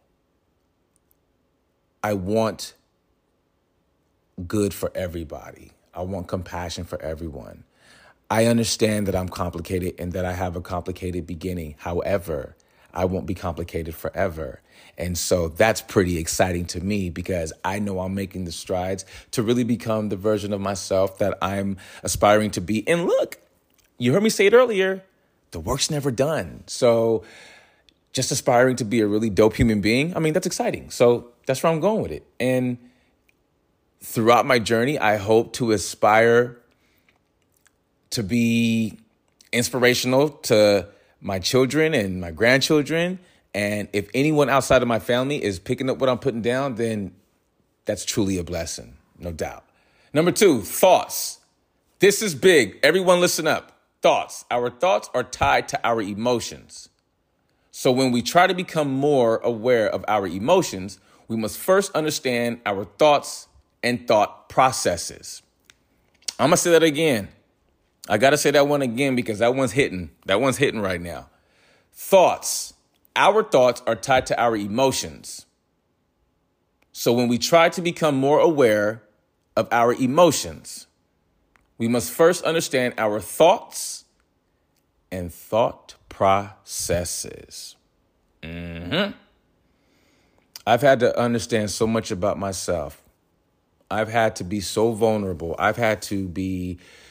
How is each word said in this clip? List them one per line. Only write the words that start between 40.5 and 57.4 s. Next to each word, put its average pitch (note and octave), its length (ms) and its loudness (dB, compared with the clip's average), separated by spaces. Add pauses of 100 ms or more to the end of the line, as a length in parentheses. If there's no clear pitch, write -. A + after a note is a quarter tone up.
my G2 180 -6
children C3+ 540 2
and F#2+ 300 -2
my E2+ 80 -8
grandchildren. C#3+ 880 0 (340)
And G#2 400 -4
if G2+ 220 -2
anyone D3 340 2
outside C3 320 2
of B2 80 0
my A2+ 100 0
family B2+ 460 -2
is F#2+ 140 -2
picking B2+ 320 -4
up A#2 80 -4
what C3 100 0
I'm B2 100 0
putting A#2 220 -4
down, B2 360 -2
then G#2+ 380 -4 (680)
that's - 220 -6
truly G2 320 -2
a E2+ 60 -6
blessing, E2 520 -10 (220)
no F2 120 -10
doubt. D2 360 -10 (480)
Number E3+ 180 2
two, E3 300 4
thoughts. - 800 0 (580)
This G3 240 4
is F#3 120 -2
big. C3+ 480 4
Everyone F3 380 4
listen D#3 260 0
up. A#2+ 260 -2 (300)
Thoughts. - 480 0
Our A#2+ 200 0
thoughts F3+ 420 -2
are B2+ 100 0
tied C3+ 460 0
to - 180 -4
our A#2 140 2
emotions. G#2 880 -6 (800)